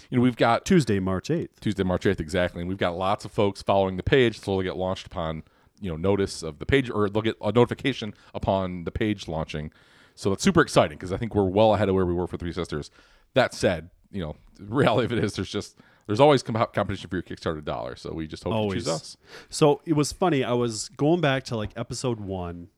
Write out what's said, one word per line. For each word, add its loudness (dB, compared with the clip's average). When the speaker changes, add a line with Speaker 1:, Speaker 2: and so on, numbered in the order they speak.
Speaker 1:
You 2
know, 6
we've 4
got 4
Speaker 2:
Tuesday, 4
March -2
eighth. -4
Speaker 1:
Tuesday, -2
March 0
eighth, 2
exactly. -2
And -6
we've -6
got -2
lots 0
of -14
folks 0
following 2
the -4
page. 4
It'll -2
get -4
launched -4
upon, -6
you -6
know, -4
notice 0
of -8
the -8
page, 2
or 0
they'll 0
get -2
a -2
notification 0
upon -2
the -6
page -2
launching. -6
So -4
that's -2
super 2
exciting, 2
'cause -10
I -2
think -6
we're 2
well 6
ahead 2
of 4
where 4
we 0
were 0
for -8
Three -6
Sisters. -6
That 2
said, -2
you -8
know, -8
the -12
reality 4
of -4
it 2
is -2
there's -6
just, -8
there's -2
always 6
com-, 0
competition -4
for -4
your -2
Kickstarter -6
dollar. -6
So -10
we -6
just -14
hope -2
you 0
choose -4
Speaker 2:
Always. -2
Speaker 1:
us. -18
Speaker 2:
So 4
it 0
was 0
funny. 0
I -2
was -2
going 0
back 0
to, -6
like, -4
episode -4
one -8